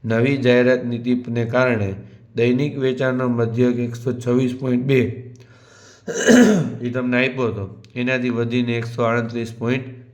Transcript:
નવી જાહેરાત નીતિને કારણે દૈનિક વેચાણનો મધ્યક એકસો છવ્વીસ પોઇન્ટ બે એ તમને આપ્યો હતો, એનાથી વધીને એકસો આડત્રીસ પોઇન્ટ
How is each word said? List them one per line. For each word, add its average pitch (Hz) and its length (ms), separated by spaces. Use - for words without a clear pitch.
નવી 117 320
જાહેરાત 123 480
નીતિને 120 640
કારણે 113 480
દૈનિક 127 440
વેચાણનો 127 500
મધ્યક 120 500
એકસો 120 340
છવ્વીસ 123 420
પોઇન્ટ 123 300
બે 127 460
એ 120 100
તમને 123 260
આપ્યો 131 360
હતો, 98 180
એનાથી 123 360
વધીને 117 460
એકસો 117 280
આડત્રીસ 117 480
પોઇન્ટ 123 340